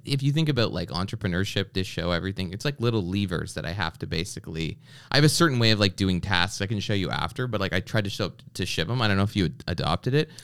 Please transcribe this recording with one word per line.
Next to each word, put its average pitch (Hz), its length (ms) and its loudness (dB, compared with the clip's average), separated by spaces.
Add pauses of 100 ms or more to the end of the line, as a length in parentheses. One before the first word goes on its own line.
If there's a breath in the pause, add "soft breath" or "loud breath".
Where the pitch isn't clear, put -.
if 135 180 -2
you 139 120 2
think 156 160 2
about, 117 240 0
like, 87 160 -4
entrepreneurship, 95 840 -2
this 92 160 -2
show, 87 240 -2
everything, 92 400 -2
it's - 140 -10
like 143 160 -2
little 113 260 2
levers 90 460 -2
that - 120 -8
I 82 60 -4
have 87 280 -4
to 87 80 -6
basically, 82 720 -6 (320 soft breath)
I - 40 0
have 143 80 6
a 156 60 8
certain 147 300 4
way 113 120 6
of, 104 80 4
like, 101 160 4
doing 95 240 2
tasks 92 400 0
I 98 60 0
can 104 160 -2
show 107 120 -2
you 95 160 0
after, 73 380 -4
but, 107 140 -2
like, 95 100 0
I 92 80 0
try 107 220 0
to 98 80 -4
show, 90 240 -4 (220)
to - 100 -2
ship - 240 -2
'em. 123 120 0
I 110 60 2
don't 98 80 4
know 98 80 4
if 101 140 0
you 92 80 4
ad-, 73 220 -4
adopted 87 460 -2
it. 156 160 2 (140 loud breath)